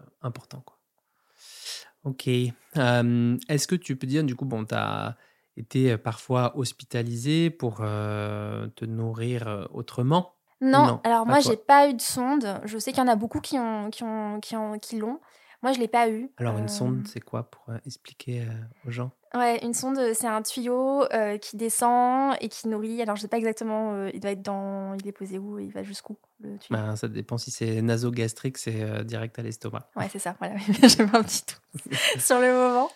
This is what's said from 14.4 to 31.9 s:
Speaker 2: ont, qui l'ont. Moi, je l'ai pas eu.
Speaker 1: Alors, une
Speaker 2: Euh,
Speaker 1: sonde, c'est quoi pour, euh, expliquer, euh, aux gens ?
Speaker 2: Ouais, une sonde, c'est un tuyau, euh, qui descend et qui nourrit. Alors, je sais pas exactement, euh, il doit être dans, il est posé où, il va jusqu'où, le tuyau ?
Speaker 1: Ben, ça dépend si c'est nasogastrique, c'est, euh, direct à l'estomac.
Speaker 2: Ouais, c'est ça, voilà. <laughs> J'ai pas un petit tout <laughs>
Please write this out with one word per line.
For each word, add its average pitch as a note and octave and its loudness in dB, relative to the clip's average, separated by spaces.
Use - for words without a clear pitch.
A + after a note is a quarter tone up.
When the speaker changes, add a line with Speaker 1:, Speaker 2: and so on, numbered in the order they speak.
Speaker 2:
ont, G#3+ -4
qui A3+ -8
l'ont. A3+ -4
Moi, C4 2
je B3+ -2
l'ai A3+ 0
pas A#3 4
eu. A3+ -6
Speaker 1:
Alors, A#2 -2
une G#2+ -2
Speaker 2:
Euh, - -4
Speaker 1:
sonde, B2+ -2
c'est - -12
quoi - -8
pour, - -20
euh, A2+ -8
expliquer, - -10
euh, A2+ -12
aux A#2+ -8
gens ? B2 -6
Speaker 2:
Ouais, A#3+ 2
une A#3+ -2
sonde, B3+ 0
c'est A3+ -2
un G#3+ 0
tuyau, C4 0
euh, G#3 0
qui - -12
descend B3 2
et A3+ -6
qui - -10
nourrit. A3 -4
Alors, G#3+ -2
je G#3 -8
sais G#3+ -8
pas A#3 -2
exactement, A3 -2
euh, G3 -4
il - -10
doit G3+ -4
être G3 -6
dans, G3 -6
il G3 -8
est G3+ -8
posé G3 -10
où, G#3 -10
il G3+ -10
va G3 -10
jusqu'où, G3+ -12
le G#3 -14
tuyau ? A#2 -6
Speaker 1:
Ben, G#2+ -4
ça A2 -6
dépend A#2 -6
si A#2+ -8
c'est A2 -2
nasogastrique, A#2 -2
c'est, A2 -6
euh, G#2+ -4
direct A2+ -8
à - -8
l'estomac. A2 -10
Speaker 2:
Ouais, G3 -4
c'est G3+ -12
ça, F#3 -6
voilà. F#3+ -8
<laughs> G3+ 6
J'ai A#3 10
pas A3 4
un A3 6
petit - -4
tout - -14
<laughs> - -2